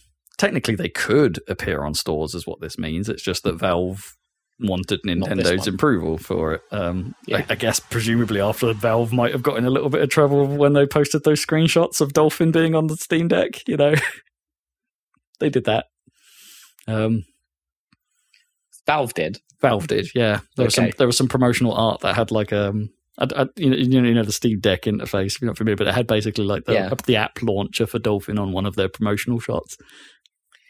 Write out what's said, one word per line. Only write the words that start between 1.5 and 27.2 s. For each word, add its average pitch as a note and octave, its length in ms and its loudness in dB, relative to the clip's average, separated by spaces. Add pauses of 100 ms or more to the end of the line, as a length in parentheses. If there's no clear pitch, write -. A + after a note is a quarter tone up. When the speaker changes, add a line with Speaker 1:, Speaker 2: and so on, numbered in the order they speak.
Speaker 1:
on D2+ 100 -6
stores D#2 400 -4
is E2+ 120 -10
what F2 140 -12
this - 180 -12
means. E2+ 300 -4
It's - 140 -8
just - 220 -4
that F2+ 140 0
Valve F#2 560 -2 (460)
wanted F#2 440 -2
Speaker 2:
Not F#2 320 -2
this F2+ 120 0
Speaker 1:
Nintendo's F#2 180 0
Speaker 2:
one. F#2+ 80 -2
Speaker 1:
approval F2 440 0
for E2 360 -4
it. - 160 -8
Um, F#2 440 -4 (120)
Speaker 2:
Yeah. F#2+ 120 -2
Speaker 1:
I, - 120 -4
I A2 60 0
guess A2 240 -2
presumably A2+ 600 0
after A2 320 0
Valve A2+ 400 0
might A#2+ 200 2
have C3 100 -4
gotten B2 220 0
a B2+ 60 2
little C#3+ 200 0
bit D3 120 2
of C#3+ 60 2
trouble C#3+ 380 4
when C#3+ 260 4
they C#3+ 140 6
posted D3 380 0
those D3+ 200 2
screenshots E3 560 2
of C#3 120 2
Dolphin D#3+ 400 4
being D#3+ 220 2
on D#3+ 120 2
the D#3 100 -4
Steam E3 320 -2
Deck, - 380 0
you D#3 100 0
know. D3 220 4
<laughs> - 60 0 (1300)
They D3+ 120 0
did C3 160 0
that. A2 180 2 (1040)
Um, A2 360 0 (1600)
Speaker 2:
Valve D3 280 0
did. D#2+ 240 -4 (220)
Speaker 1:
Valve A2 280 2
did, F2 260 -2
yeah. G#2+ 260 2 (160)
There B2+ 100 2
was A2 80 0
some, A#2+ 120 2
Speaker 2:
Okay. A2+ 120 -4
Speaker 1:
there C3+ 80 6
was A#2+ 100 2
some C3 120 2
promotional B2 460 2
art A2+ 280 0
that - 120 0
had, A2+ 160 0
like, G#2+ 220 0
um, G#2 380 -2 (280)
I, - 160 0
I, C#3 120 0 (100)
you D3+ 140 2
know, C3 60 2
you B2+ 260 4
know, A#2+ 60 2
you A#2 60 4
know A#2 80 2
the G#2 100 -4
Steam A2 280 0
Deck F#2+ 220 2
interface, G2 540 -4
if - 40 -18
you're B2 80 -2
not - 80 -4
familiar, A2 200 0
but G2 120 -2
it E2+ 60 0
had B2 120 0
basically, G#2+ 380 -2
like, G2 220 -2
the, A2+ 80 0
Speaker 2:
Yeah. G2 200 0 (120)
Speaker 1:
the A#2 100 4
app - 260 -2